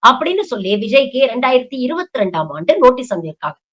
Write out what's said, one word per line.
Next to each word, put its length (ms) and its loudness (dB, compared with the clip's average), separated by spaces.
அப்படின்னு 340 2
சொல்லி 360 -2
விஜய்க்கு 500 2
ரெண்டாயிரத்தி 520 0
இருபத்தி 420 -4
ரெண்டாம் 300 -2
ஆண்டு 280 0
நோட்டீஸ் 340 2
அனுப்பியிருக்காங்க. 460 -8